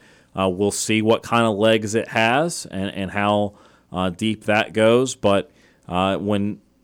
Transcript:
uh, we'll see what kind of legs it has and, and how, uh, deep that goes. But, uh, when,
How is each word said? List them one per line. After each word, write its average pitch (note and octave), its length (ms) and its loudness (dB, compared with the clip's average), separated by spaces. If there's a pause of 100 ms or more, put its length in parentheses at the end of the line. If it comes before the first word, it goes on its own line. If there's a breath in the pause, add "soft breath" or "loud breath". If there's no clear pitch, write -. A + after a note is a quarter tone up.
(380 soft breath)
uh, F#2+ 100 2
we'll G2 220 0
see A2 300 -2
what A2 220 2
kind A#2 240 2
of G#2+ 100 0
legs A2 380 2
it A2+ 140 -2
has B2+ 580 0
and, F#2+ 240 -6
and F#2+ 200 -6
how, G#2 440 0 (360 soft breath)
uh, F#2 200 -2
deep G#2+ 340 -4
that G#2 300 0
goes. A#2+ 420 2
But, G2 340 0 (380 soft breath)
uh, F#2 300 0
when, G2+ 420 -4 (240)